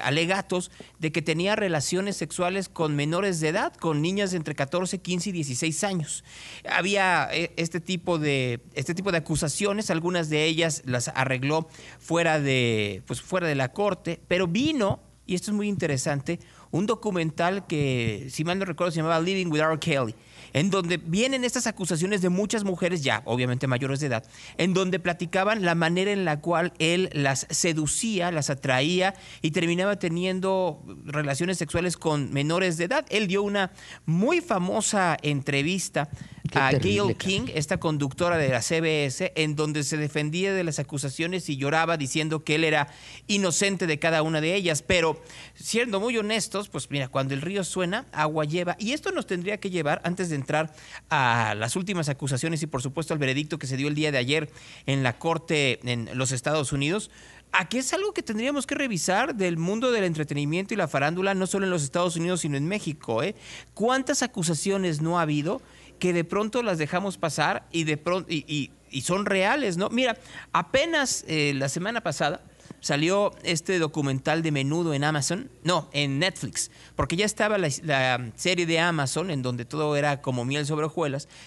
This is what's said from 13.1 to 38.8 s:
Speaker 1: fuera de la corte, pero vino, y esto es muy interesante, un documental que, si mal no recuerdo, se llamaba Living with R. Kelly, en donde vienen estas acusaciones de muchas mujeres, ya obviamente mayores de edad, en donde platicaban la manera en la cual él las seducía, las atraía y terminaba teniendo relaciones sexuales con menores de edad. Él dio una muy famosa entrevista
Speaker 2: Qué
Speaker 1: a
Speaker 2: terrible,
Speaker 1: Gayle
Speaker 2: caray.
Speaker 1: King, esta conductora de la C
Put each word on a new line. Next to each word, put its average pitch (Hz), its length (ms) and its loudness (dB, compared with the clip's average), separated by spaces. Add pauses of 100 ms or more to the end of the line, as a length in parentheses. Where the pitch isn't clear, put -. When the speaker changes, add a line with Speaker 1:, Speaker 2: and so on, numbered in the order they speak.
Speaker 1:
fuera 180 260 -2
de 151 60 0
la 131 180 0
corte, 180 560 -2
pero 185 180 2
vino, 233 540 0 (260)
y 185 80 -2
esto 180 160 -4
es 208 60 0
muy 208 120 0
interesante, 156 720 -2 (320)
un 185 140 2
documental 180 800 0
que, 127 640 0
si 151 140 -4
mal 180 140 0
no 196 80 -2
recuerdo, 175 240 -2
se 160 80 -2
llamaba 160 220 2
Living 190 260 0
with 151 140 2
R. 160 180 2
Kelly, 135 360 0 (400)
en 170 160 4
donde 180 280 2
vienen 226 460 0
estas 247 220 0
acusaciones 185 540 0
de 180 80 4
muchas 202 360 2
mujeres, 180 380 0
ya 117 220 2
obviamente 123 420 0
mayores 135 340 0
de 147 80 -2
edad, 117 160 -2 (340)
en 185 160 2
donde 185 240 2
platicaban 185 680 0
la 170 100 4
manera 170 380 2
en 196 120 0
la 151 160 0
cual 170 380 0
él 170 340 4
las 139 380 2
seducía, 175 840 0
las 156 180 -2
atraía 151 640 2 (260)
y 170 120 0
terminaba 180 460 2
teniendo 185 840 0 (220)
relaciones 147 520 -2
sexuales 170 400 -2
con 147 360 0
menores 165 440 2
de 170 80 0
edad. 247 240 0
Él 208 200 0
dio 196 140 0
una 202 280 0 (340)
muy 220 360 4
famosa 190 840 0
entrevista 147 880 0 (400)
Speaker 2:
Qué - 80 2
Speaker 1:
a 135 120 6
Speaker 2:
terrible, 139 280 4
Speaker 1:
Gayle 202 180 2
Speaker 2:
caray. 190 220 -2
Speaker 1:
King, 247 160 -4
esta 156 240 -2
conductora 160 580 0
de 147 140 2
la 123 100 2
C 165 220 0